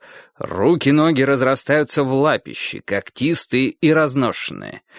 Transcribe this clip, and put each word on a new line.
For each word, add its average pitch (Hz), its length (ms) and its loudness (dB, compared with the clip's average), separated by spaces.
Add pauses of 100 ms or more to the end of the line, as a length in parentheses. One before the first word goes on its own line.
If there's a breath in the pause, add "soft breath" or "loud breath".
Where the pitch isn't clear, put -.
(360 loud breath)
Руки-ноги 147 840 2
разрастаются 139 840 0
в 131 100 -2
лапищи, 135 680 -2
когтистые 127 920 -2
и 156 240 2
разношенные. 131 880 -4 (180 loud breath)